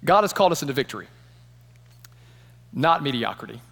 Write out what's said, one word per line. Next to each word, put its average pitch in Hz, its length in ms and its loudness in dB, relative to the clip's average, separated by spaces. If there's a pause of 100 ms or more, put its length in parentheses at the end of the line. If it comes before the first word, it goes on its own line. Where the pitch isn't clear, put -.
God 190 160 6
has 202 120 0
called 190 180 2
us 165 100 -4
into 139 140 -6
victory, 110 320 -6 (1600)
not 165 300 2
mediocrity. 113 580 -6 (120)